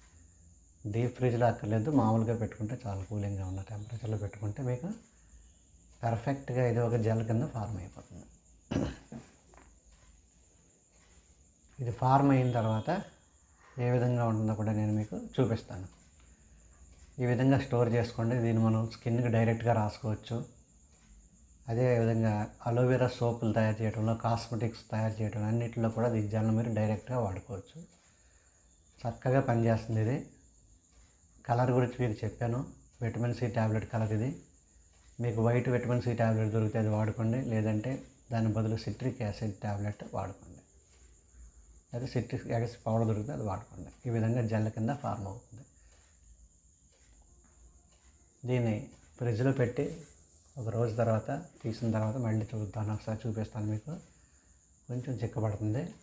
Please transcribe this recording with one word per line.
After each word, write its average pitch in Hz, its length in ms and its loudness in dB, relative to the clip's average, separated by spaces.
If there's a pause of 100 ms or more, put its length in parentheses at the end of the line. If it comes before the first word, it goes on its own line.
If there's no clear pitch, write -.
(960)
డీప్ 117 240 0
ఫ్రిడ్జ్లో 120 320 4
అక్కర్లేదు, 110 380 0 (120)
మామూలుగా 113 420 4
పెట్టుకుంటే 107 400 -4
చాలా 98 260 -6
కూలింగ్గా 101 420 -4
ఉన్న 92 100 -6 (100)
టెంపరేచర్లో 107 540 -6
పెట్టుకుంటే 101 440 -6
మీకు 123 200 -4 (1120)
పర్ఫెక్ట్గా 123 680 -2
ఇది 113 180 2
ఒక 117 80 2 (100)
జెల్ 110 240 2
కింద 117 140 2 (100)
ఫార్మ్ 107 280 -6
అయిపోతుంది. - 440 -16 (3500)
ఇది 120 100 -4 (100)
ఫార్మ్ 139 340 6
అయిన 127 140 4 (100)
తర్వాత 110 300 0 (960)
ఏ - 100 2
విధంగా 120 340 2
ఉంటుందో 110 300 2
కూడా 107 180 0
నేను 107 220 2
మీకు 107 160 -6 (180)
చూపిస్తాను. 107 520 0 (1300)
ఈ 123 120 2
విధంగా 131 340 6
స్టోర్ 120 300 4
చేసుకోండి. 113 380 0 (120)
దీన్ని 113 240 4
మనం 110 120 2 (140)
స్కిన్కి 120 400 0
డైరెక్ట్గా 113 460 4
రాసుకోవచ్చు. 107 560 -4 (1300)
అదేవిధంగా 113 640 4 (340)
అలోవెరా 123 380 4 (100)
సోపులు 117 400 0
తయారు 110 240 4
చేయడంలో, 110 320 0 (120)
కాస్మెటిక్స్ 113 580 -2 (100)
తయారు 110 260 0
చేయడం 107 300 -2
అన్నిటిలో 113 480 0
కూడా 117 120 2 (120)
ఈ - 20 0 (100)
జెల్ను 110 260 2
మీరు 117 200 0
డైరెక్ట్గా 107 460 -2
వాడుకోవచ్చు. 95 540 -8 (1200)
చక్కగా 127 460 2
పనిచేస్తుంది 113 580 2
ఇది. 131 100 0 (1300)
కలర్ 123 280 2
గురించి 123 260 2
మీకు 110 200 0
చెప్పాను, 117 360 -2 (440)
విటమిన్ 117 360 -2
సి 123 80 0 (120)
టాబ్లెట్ 110 340 0
కలర్ 110 240 0
ఇది. 120 140 0 (920)
మీకు 113 240 0
వైట్ 120 280 4
విటమిన్ 120 300 0
సి 123 60 0 (100)
టాబ్లెట్ 110 360 4
దొరికితే 110 260 2
అది 107 140 2
వాడుకోండి, 110 420 0 (140)
లేదంటే 110 400 0 (400)
దాని 110 260 2
బదులు 110 260 0
సిట్రిక్ 123 420 -6
యాసిడ్ 101 280 -4 (100)
టాబ్లెట్ 101 400 -4 (120)
వాడుకోండి, 92 440 -10 (1300)
లేదా 127 260 -6
సిట్రిక్ - 320 -2 (100)
యాసిడ్ 113 280 -4
పౌడర్ 113 260 2
దొరికితే 107 280 -2
అది 107 120 -4
వాడుకోండి. 92 400 -10 (160)
ఈ 120 120 0
విధంగా 113 240 2 (100)
జెల్ 110 240 0
కింద 113 140 -2 (120)
ఫార్మ్ 101 300 -6
అవుతుంది. - 320 -18 (2750)
దీన్ని 117 280 2 (420)
ఫ్రిడ్జ్లో 123 340 2 (100)
పెట్టి 131 240 0 (720)
ఒక 113 160 -4
రోజు 117 240 2
తర్వాత 110 300 2 (300)
తీసిన 117 360 -2
తర్వాత 110 280 0
మళ్ళీ 110 280 0
చూద్దాను, 107 420 -4
ఒకసారి 110 300 -4
చూపిస్తాను 110 500 -4
మీకు. 151 180 -8 (960)
కొంచెం 123 320 -6
చిక్కబడుతుంది, 107 600 -2 (200)